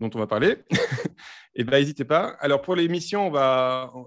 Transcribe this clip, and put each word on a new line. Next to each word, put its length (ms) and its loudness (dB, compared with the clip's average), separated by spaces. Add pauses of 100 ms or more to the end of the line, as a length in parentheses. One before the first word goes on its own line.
dont 140 -4
on 40 -4
va 80 0
parler, 300 2 (120)
<laughs> 840 -4
eh 80 -4
ben, 160 4
n'hésitez 260 0
pas. 360 0
Alors, 200 2
pour 140 -2
l'émission, 540 0
on 20 -2
va, 640 0 (140)